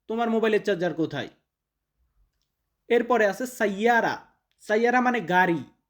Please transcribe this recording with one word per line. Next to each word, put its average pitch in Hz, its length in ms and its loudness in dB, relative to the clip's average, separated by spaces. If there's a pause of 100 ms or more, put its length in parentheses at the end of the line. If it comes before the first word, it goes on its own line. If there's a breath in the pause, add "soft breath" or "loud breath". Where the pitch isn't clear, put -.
তোমার 233 220 -2
মোবাইলের 214 320 2
চার্জার 170 320 -2
কোথায়? 147 340 -4 (1600)
এরপরে 233 380 2
আছে 202 200 -4
সাইয়ারা। 208 800 0 (340)
সাইয়ারা 240 400 2
মানে 240 200 0
গাড়ি। 175 440 2 (260)